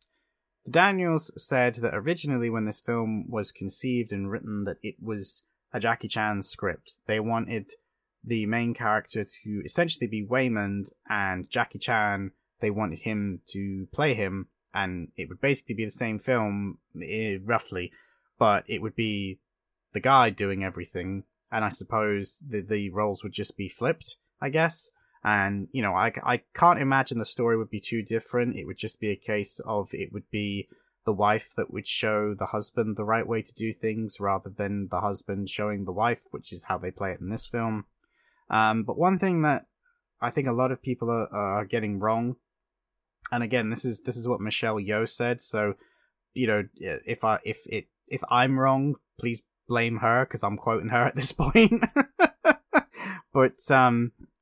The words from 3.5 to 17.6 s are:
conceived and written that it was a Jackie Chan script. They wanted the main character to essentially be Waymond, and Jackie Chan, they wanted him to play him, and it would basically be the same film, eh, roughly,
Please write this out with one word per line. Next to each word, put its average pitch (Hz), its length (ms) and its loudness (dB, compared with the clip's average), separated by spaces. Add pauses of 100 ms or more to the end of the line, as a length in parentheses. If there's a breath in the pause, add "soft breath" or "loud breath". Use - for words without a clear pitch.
conceived 117 600 -4
and 98 180 -4
written 104 340 -6
that 95 180 -4
it 107 200 -8
was 104 400 -6 (300)
a 117 80 -4
Jackie 113 260 0
Chan 107 380 -2
script. - 600 -6
They 110 120 0
wanted 113 540 -4 (500)
the 113 240 -2
main 117 260 0
character 107 520 -2
to - 400 -8
essentially 165 420 0
be 104 180 -4
Waymond, 104 680 0 (180)
and 95 420 -2
Jackie - 300 -2
Chan, 104 500 0 (300)
they 107 100 0
wanted 98 300 -2
him 101 480 -4
to 98 440 -6
play 143 220 2
him, 98 320 -4 (260)
and 92 440 -4
it 90 120 -6
would 90 120 -16
basically 135 340 0
be 110 100 -4
the 104 60 -4
same 110 300 -4
film, 101 580 0 (240)
eh, 101 400 -4
roughly, 98 480 -2 (480 soft breath)